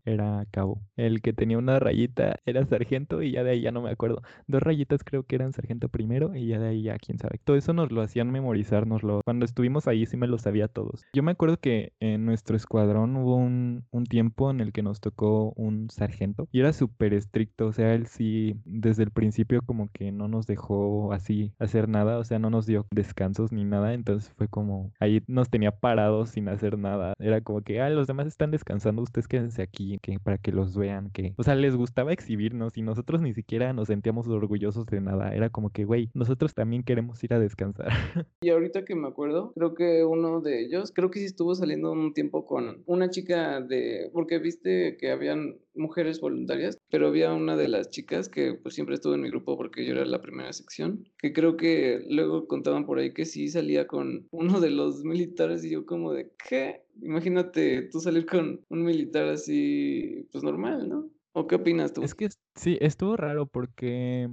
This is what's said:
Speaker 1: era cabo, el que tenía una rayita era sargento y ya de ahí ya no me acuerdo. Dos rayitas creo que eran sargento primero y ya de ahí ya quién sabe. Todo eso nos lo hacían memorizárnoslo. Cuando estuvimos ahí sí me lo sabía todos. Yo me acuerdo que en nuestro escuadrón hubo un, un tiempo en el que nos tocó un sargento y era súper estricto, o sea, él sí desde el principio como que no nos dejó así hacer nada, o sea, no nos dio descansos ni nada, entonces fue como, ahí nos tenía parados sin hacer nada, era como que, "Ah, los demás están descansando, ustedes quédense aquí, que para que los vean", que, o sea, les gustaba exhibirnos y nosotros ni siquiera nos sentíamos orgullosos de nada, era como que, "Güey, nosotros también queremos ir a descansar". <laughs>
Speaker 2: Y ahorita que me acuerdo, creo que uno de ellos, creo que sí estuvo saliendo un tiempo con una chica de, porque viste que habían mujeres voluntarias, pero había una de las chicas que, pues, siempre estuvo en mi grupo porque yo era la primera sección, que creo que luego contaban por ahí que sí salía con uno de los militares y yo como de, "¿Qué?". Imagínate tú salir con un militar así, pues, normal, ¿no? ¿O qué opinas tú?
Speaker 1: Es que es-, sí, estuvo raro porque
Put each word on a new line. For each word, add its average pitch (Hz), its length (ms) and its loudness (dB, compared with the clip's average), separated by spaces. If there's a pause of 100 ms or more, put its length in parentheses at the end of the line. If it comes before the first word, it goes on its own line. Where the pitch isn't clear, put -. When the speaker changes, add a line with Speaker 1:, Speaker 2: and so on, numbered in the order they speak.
Speaker 1:
era 104 480 0
cabo, 98 300 -2 (160)
el 113 240 2
que 113 100 0
tenía 113 260 2
una 131 220 4
rayita 117 560 2 (100)
era 131 200 2
sargento 135 580 0
y 135 80 0
ya 127 140 0
de 127 60 2
ahí 120 100 2
ya 120 100 -2
no 120 100 -4
me 120 80 -4
acuerdo. 117 320 0 (260)
Dos 135 140 4
rayitas 147 440 2
creo 135 180 -4
que - 140 -4
eran 131 160 -2
sargento 120 340 -4
primero 123 480 0
y 120 120 -2
ya 110 120 0
de 113 80 0
ahí 110 160 0
ya 110 140 -2
quién - 220 -8
sabe. - 220 -4
Todo 143 140 4
eso 143 160 2
nos 165 200 2
lo 113 100 2
hacían 120 300 0
memorizárnoslo. 107 920 2
Cuando 120 220 2
estuvimos 123 420 0
ahí 113 180 4
sí 127 120 -2
me 123 100 2
lo 120 120 2
sabía 104 280 2
todos. 110 360 -8 (120)
Yo 139 80 4
me 170 80 4
acuerdo 165 260 4
que 117 440 0
en 110 240 2
nuestro 113 320 2
escuadrón 110 580 4
hubo 123 220 2
un, 123 540 0
un 120 120 0
tiempo 117 480 2
en 135 80 0
el 104 140 -2
que 107 100 -2
nos 101 160 -2
tocó 107 560 2
un 110 340 -2
sargento - 600 -2
y 127 80 4
era 147 140 6
súper 110 400 2
estricto, 107 540 0
o 107 60 -2
sea, 113 200 4
él 117 140 2
sí 110 580 -2
desde 110 380 2
el 104 80 2
principio 113 540 2
como 110 240 -4
que 98 220 -6
no 104 160 -6
nos 110 200 -2
dejó 101 680 0
así 101 460 -2
hacer 110 280 2
nada, 110 320 2
o 113 60 -4
sea, 113 140 0
no 110 100 2
nos 113 160 2
dio 104 260 2
descansos 104 600 0
ni 104 100 -2
nada, 104 300 0
entonces 113 440 -2
fue 107 120 0
como, 101 500 -4
ahí 107 300 4
nos 127 220 2
tenía 107 280 4
parados 110 520 4
sin 104 180 -4
hacer 101 300 -2
nada, 98 400 -2
era 110 220 2
como 104 200 -4
que, 107 200 -2
"Ah, 139 100 2
los 143 160 2
demás 135 200 -2
están 151 240 -2
descansando, 110 520 0
ustedes 120 240 -2
quédense 117 340 -2
aquí, 98 400 -6
que 95 180 -4
para 98 200 0
que 101 120 -2
los 95 240 0
vean", 101 360 -2
que, 95 260 -4
o 117 60 0
sea, 143 120 4
les 135 200 4
gustaba 123 380 0
exhibirnos 113 640 -4
y 113 40 -2
nosotros 120 400 -2
ni 131 140 -2
siquiera 117 360 -2
nos 110 180 -2
sentíamos 113 380 0
orgullosos 104 600 0
de 101 140 -2
nada, 98 340 -2
era 113 160 2
como 107 180 -2
que, 104 160 -2
"Güey, 117 300 2
nosotros 127 400 0
también 117 280 0
queremos 120 400 -2
ir 120 120 0
a 117 40 6
descansar". 101 500 -2
<laughs> - 400 -2 (120)
Speaker 2:
Y 170 100 2
ahorita 180 340 2
que 196 100 -6
me 147 140 -4
acuerdo, 147 440 -2
creo 165 220 0
que 165 300 4
uno 165 340 2
de 143 240 0
ellos, 180 320 -4
creo 185 160 2
que 202 80 -6
sí 202 60 -4
estuvo 185 300 0
saliendo 160 360 -2
un 156 220 0
tiempo 151 320 -2
con 123 400 -4
una 180 240 2
chica 170 500 -2
de, 123 540 -2
porque 165 260 0
viste 175 580 0
que 131 140 -2
habían 147 460 -4 (180)
mujeres 160 460 -4
voluntarias, 139 560 -4 (120)
pero 147 180 4
había 160 260 4
una 80 240 0
de 76 100 2
las 104 220 0
chicas - 400 -6
que, 131 240 -2
pues, - 220 -12
siempre 139 200 -4
estuvo - 180 0
en - 100 0
mi - 60 -6
grupo 123 280 -4
porque 64 280 -8
yo 64 60 -4
era 135 140 0
la 64 160 -2
primera 131 320 -12
sección, 180 500 -8 (140)
que 147 160 -2
creo 160 240 4
que 147 520 2
luego 156 380 0
contaban 147 380 -2
por 139 140 -2
ahí 135 140 -2
que 160 120 -4
sí 147 240 -6
salía 151 380 0
con 135 440 -6
uno 175 300 2
de 160 80 4
los 143 340 0
militares 165 600 -2
y 160 60 -8
yo 156 140 -4
como 170 280 -4
de, 135 180 -6 (160)
"¿Qué?". 262 360 -4 (180)
Imagínate 156 920 0
tú 160 80 -6
salir 165 260 0
con 165 440 -2
un 165 160 -2
militar 151 420 0
así, 143 1040 -2
pues, 139 140 -6
normal, 196 420 -4
¿no? - 220 -6 (240)
¿O 160 120 -2
qué 175 100 2
opinas 165 360 0
tú? - 120 -6
Speaker 1:
Es 143 120 -4
que 208 100 -4
es-, - 140 -8 (160)
sí, 170 240 0
estuvo 190 380 0
raro 147 300 -2
porque 123 840 -4